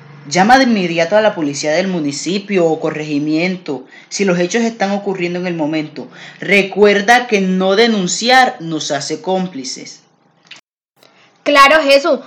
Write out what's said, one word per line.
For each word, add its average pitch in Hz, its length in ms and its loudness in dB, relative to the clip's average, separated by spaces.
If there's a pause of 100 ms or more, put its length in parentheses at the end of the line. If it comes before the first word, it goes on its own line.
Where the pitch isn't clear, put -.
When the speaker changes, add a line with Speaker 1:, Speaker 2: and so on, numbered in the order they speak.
(300)
Speaker 1:
Llama 214 280 4
de 269 80 4
inmediato 175 520 0
a 214 40 4
la 214 140 2
policía 151 360 -4
del 180 160 0
municipio 180 800 -2
o 156 140 0
corregimiento 151 1040 -4 (240)
si 202 160 -4
los 175 140 0
hechos 180 220 -2
están 226 300 -2
ocurriendo 185 480 -4
en 180 80 -6
el 170 80 -6
momento. 151 520 -6 (320)
Recuerda 202 880 2
que 202 140 0
no 190 340 0
denunciar 226 840 2
nos 160 320 -8
hace 151 300 -6
cómplices. 180 840 -8 (1400)
Speaker 2:
Claro, 285 380 6
Jesús, 277 460 2